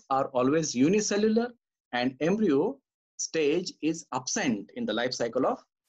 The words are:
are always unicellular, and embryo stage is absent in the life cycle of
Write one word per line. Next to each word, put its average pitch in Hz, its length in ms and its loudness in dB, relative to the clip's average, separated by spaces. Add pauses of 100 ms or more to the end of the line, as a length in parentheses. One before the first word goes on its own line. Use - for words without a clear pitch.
(100)
are 135 180 0
always 135 460 0
unicellular, 208 760 2 (420)
and 123 280 -2
embryo 190 580 2 (380)
stage 160 560 -2 (100)
is 160 300 -4
absent 127 600 -4
in 120 100 -6
the 110 80 -2
life 120 220 -2
cycle 123 320 0
of 247 120 0 (300)